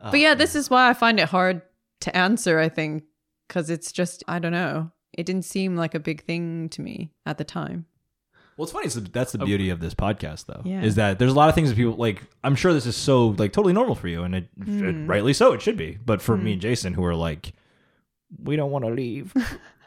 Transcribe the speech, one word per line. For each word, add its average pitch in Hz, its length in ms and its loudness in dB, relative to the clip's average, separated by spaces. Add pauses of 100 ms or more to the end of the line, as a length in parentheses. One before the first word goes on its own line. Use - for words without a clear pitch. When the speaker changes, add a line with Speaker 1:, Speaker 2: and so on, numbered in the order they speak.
Speaker 1:
But 285 100 4
yeah, 302 140 6
this 302 220 2
Speaker 2:
Oh. - 40 -2
Speaker 1:
is 269 100 -4
why 254 180 6
I 247 60 4
find 233 260 2
it - 80 2
hard 185 340 0 (380)
to - 160 -4
answer, 185 420 2
I 160 100 4
think, 156 360 -4 (440)
'cause 160 220 -4
it's 165 220 -6
just, - 340 -4
I 170 140 -4
don't 170 120 -4
know. 160 380 -4 (220)
It 170 140 -8
didn't 185 180 -2
seem 190 320 -2
like 165 180 -2
a 160 60 -4
big 156 240 -6
thing 165 460 -6
to - 120 -12
me - 300 -10 (140)
at 160 120 -6
the 151 60 -6
time. 165 420 -10 (720)
Speaker 2:
Well, 151 80 -6
it's - 80 -8
funny. 403 140 -6
It's - 100 -4
the, 113 60 -6
that's 120 300 -4
the 110 100 -4
Speaker 3:
Oh. - 40 -4
Speaker 2:
beauty 98 240 0
of 87 100 -4
this 82 140 -6
podcast, 92 520 -4
though, - 180 -14
Speaker 1:
Yeah. 185 180 -6
Speaker 2:
is 107 140 2
that 101 240 2
there's 127 100 4
a 135 60 4
lot 151 120 8
of - 60 6
things 160 140 4
that 113 80 0
people, 117 180 2
like, 113 280 -2 (200)
I'm 135 140 2
sure 180 160 4
this 139 140 2
is 117 100 -4
so, 123 320 4 (100)
like, 104 140 0
totally 196 200 4
normal 185 220 2
for - 140 -6
you, 85 160 -4
and 90 100 -2
it, 180 140 -4 (120)
it 196 60 -12
Speaker 1:
Mm. 190 420 -4
Speaker 2:
rightly 104 240 2
so, 240 200 6
it 120 100 -2
should 226 140 0
be. 80 280 -8
But 107 160 2
for 110 160 2
me 104 140 -2
Speaker 1:
Mm. - 40 0
Speaker 2:
and 90 80 -6
Jason, 104 320 -2
who 87 100 0
are 87 100 0
like, 82 380 -4 (920)
"We 147 140 -2
don't 143 160 -2
wanna 127 180 -2
leave." 131 440 -6
Speaker 1:
<laughs> - 260 -2 (260)